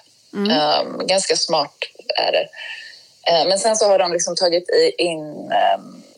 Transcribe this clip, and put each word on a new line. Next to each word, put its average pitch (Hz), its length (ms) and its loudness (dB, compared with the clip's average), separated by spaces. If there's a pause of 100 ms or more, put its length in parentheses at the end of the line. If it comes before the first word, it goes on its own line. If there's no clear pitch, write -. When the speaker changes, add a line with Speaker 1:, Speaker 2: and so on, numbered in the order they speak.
(340)
Speaker 1:
Mm. 202 180 0
Speaker 2:
Ehm, - 560 0
ganska 190 280 0
smart 151 400 -2 (400)
är - 160 0
det. 151 160 0 (840)
Eh, 165 160 4
men 196 120 2
sen 220 180 0
så 226 100 2
har 190 120 6
de 175 140 0
liksom 175 220 -2
tagit 175 340 0
i, 160 280 4
in, 151 540 -6
ehm, 98 520 0 (140)